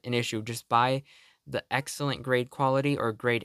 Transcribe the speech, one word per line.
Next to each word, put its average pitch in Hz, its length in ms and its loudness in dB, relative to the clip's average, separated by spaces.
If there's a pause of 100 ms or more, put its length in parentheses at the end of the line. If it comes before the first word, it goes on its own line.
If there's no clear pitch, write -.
an 123 100 -2
issue. 117 260 0
Just 117 300 -10
buy 127 320 4 (440)
the 131 240 -4
excellent 135 520 -4
grade 127 260 2
quality 139 480 2
or 117 160 0
grade 117 320 0